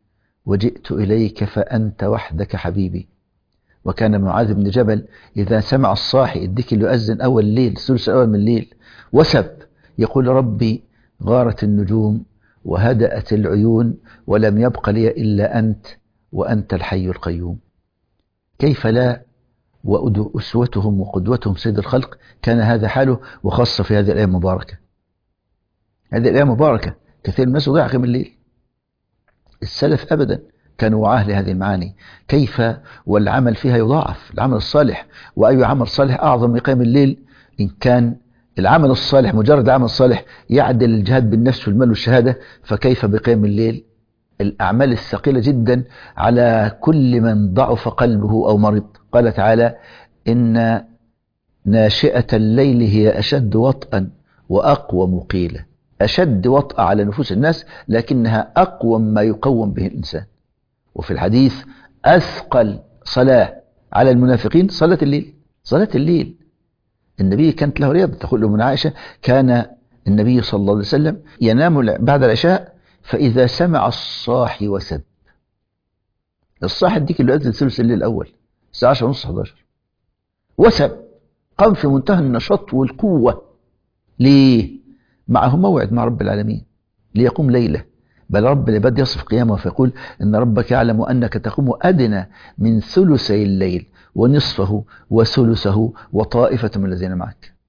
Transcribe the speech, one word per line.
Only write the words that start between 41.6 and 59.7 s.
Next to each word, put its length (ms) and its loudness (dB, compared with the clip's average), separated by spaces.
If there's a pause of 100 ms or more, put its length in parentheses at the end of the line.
والمال 200 2
والشهادة، 500 2 (240)
فكيف 440 0
بقيام 380 2
الليل؟ 400 -2 (560)
الأعمال 520 0
الثقيلة 480 -2
جدًا 440 0 (320)
على 640 2
كل 400 2
من 340 0
ضعف 340 0
قلبه 420 0 (180)
أو 100 2
مرض. 280 0 (260)
قال 200 2
تعالى: 440 2 (520)
"إن 560 0 (800)
ناشئة 680 2
الليل 480 2
هي 380 2
أشد 380 -2
وطئاً 540 -2 (380)
وأقوم 720 0
قيلا". 440 -6 (360)
أشد 460 0
وطأ 360 0
على 220 2
نفوس 280 -4
الناس، 320 -2 (240)
لكنها 680 -2
أقوم 460 0
ما 200 0
يقوم 500 -2